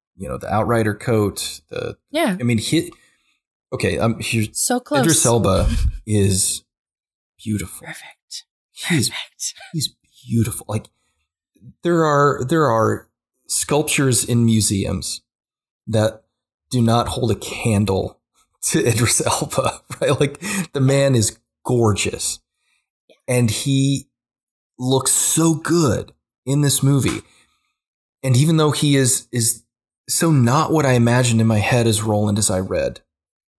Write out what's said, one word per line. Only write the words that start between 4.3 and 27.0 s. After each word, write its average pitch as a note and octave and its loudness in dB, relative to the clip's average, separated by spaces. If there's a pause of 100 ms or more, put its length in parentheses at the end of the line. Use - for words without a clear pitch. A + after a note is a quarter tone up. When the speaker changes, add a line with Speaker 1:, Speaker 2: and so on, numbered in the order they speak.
Speaker 2:
So B3 -2
close. C#4 -2
Speaker 1:
Idris D#3+ 2
Elba G2 2 (200)
Speaker 2:
<laughs> - -8
Speaker 1:
is G2+ 0 (800)
beautiful. G2+ -8
Speaker 2:
Perfect. - -18 (280)
Speaker 1:
He's, - -2
Speaker 2:
Perfect. - -12 (180)
Speaker 1:
he's - -6 (320)
beautiful. A#2 -2
Like, G#2 -6 (960)
there E3+ 2
are, C#3+ 2
there D#3+ 2
are A2 2 (400)
sculptures D3 0
in A#2+ 2
museums G2+ 0 (640)
that A2 0 (460)
do B2 0
not A#2 2
hold A#2+ -2
a G2+ 0
candle G2+ -2 (440)
to - 0
<laughs> - 0
Idris A2 0
Elba, - -2 (200)
right? C3+ 0
Like, C#3+ -2 (320)
the C#3+ -2
man C3+ 2
is A2 0 (260)
gorgeous, A2 -2 (880)
and B2 2
he C#3 -2 (680)
looks C3 0
so D#3+ 2
good D3 0 (320)
in C#3+ 0
this C#3 0
movie. C3+ 2 (1040)